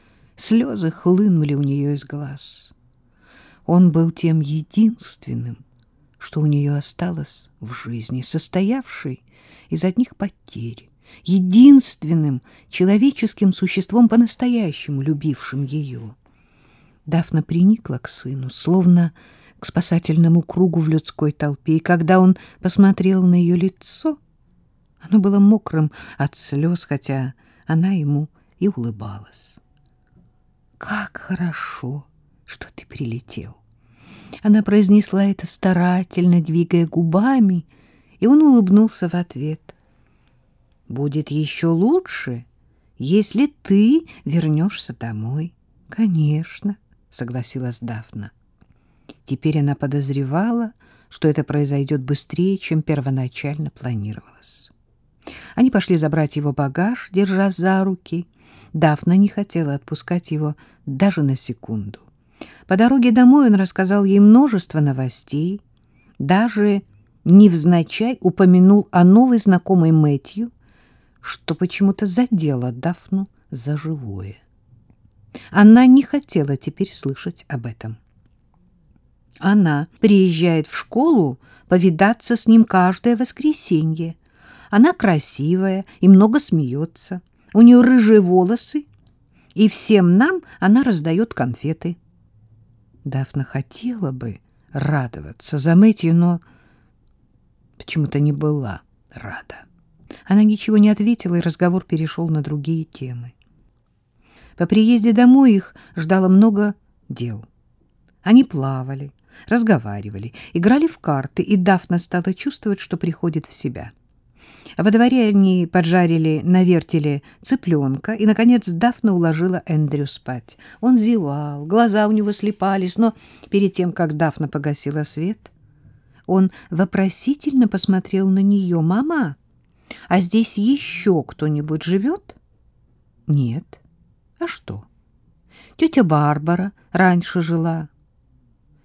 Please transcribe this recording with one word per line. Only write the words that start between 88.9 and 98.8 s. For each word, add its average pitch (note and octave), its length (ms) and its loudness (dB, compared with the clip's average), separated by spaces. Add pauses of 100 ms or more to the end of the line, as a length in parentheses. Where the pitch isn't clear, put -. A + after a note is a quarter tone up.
и G#3+ 140 4
всем F#3 480 2
нам E4 260 2 (180)
она G#3+ 220 4
раздает F#3 520 -2
конфеты. D#3 640 -6 (1080)
Дафна C3+ 400 -6
хотела F#3+ 680 -10
бы B2 280 -12 (320)
радоваться C3+ 840 -8
за D3+ 180 0
Мэтью, F#3+ 400 2
но E3+ 260 0 (1400)
почему-то C#3+ 420 -6
не D3 120 0
была C#3+ 500 -6 (280)